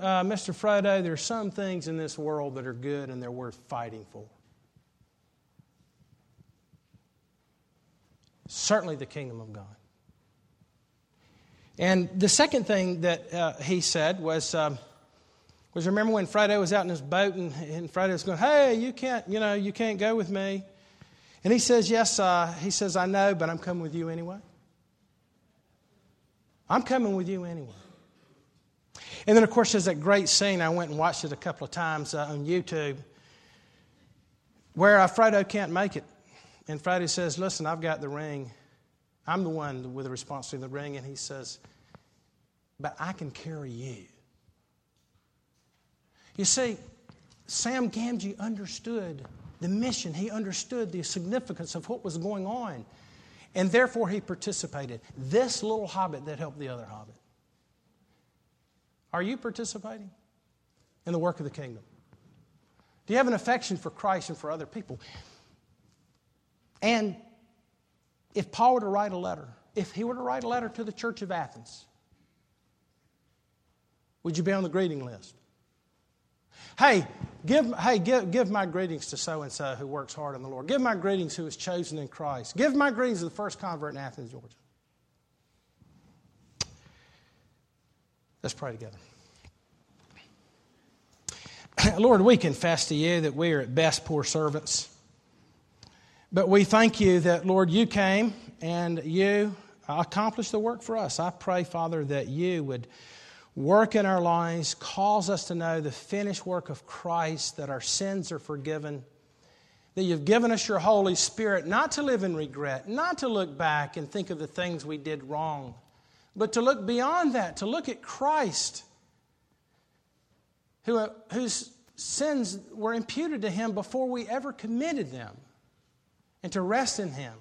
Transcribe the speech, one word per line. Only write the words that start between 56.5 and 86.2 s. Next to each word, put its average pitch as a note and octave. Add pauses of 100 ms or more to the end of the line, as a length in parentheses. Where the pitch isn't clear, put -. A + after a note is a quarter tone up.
the C#3
other A#2+
hobbit. G#2+ (2000)
Are E3+
you A3
participating A3 (960)
in E3+
the E3+
work E3+
of D#3+
the C#3+
kingdom? A#2+ (1200)
Do G3
you A#3
have C4
an B3
affection A#3
for D#3+
Christ F#3+
and D#3
for D3+
other D#3
people? C3 (1800)
And G#3+ (1200)
if -
Paul B3
were B3
to G#3+
write G3+
a F#3
letter, F3 (280)
if G#3
he G3+
were A#3+
to B3+
write B3
a A#3+
letter A#3
to A3+
the G#3+
church -
of F#3+
Athens, C3+ (2500)
would E3
you F3
be F#3
on G3
the F3
greeting D#3
list? A2+ (1400)
"Hey, A3 (400)
give, A#3+
hey, G#3+
give, G3
give A3
my G3+
greetings E3+
to C#3
so-and-so C#3+
who C#3
works C#3
hard D3
in B2+
the C3+
Lord. C3+
Give C4
my A#3+
greetings F#3
who E3+
is D3+
chosen F3
in C#3+
Christ. C3+
Give C4
my C#4+
greetings A#3
to E3+
the D#3+
first -
convert D3+
in C#3
Athens, C3
Georgia." A#2+ (4000)